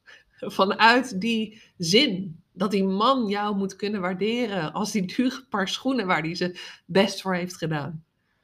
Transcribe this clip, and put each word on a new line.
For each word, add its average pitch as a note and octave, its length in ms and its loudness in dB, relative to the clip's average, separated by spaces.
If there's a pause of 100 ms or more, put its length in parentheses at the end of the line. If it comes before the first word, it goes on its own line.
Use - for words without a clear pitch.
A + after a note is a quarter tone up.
(380)
vanuit G#3+ 840 4
die A3 420 -2 (140)
zin, F#3 680 2 (100)
dat F#3+ 180 -2
die G3 140 2
man A3 420 2
jou G3+ 300 -2
moet G3 200 -4
kunnen G#3 240 -4
waarderen G3 720 -2
als G#3 200 -4
die F#3+ 140 0
dure B3 380 -2
paar G3 240 -2
schoenen B3 380 -2
waar E3+ 160 2
die D#3+ 120 -4
ze - 520 -6
best F#3+ 340 2
voor F#3+ 140 -2
heeft F3+ 220 -6
gedaan. D#3 480 -6 (400)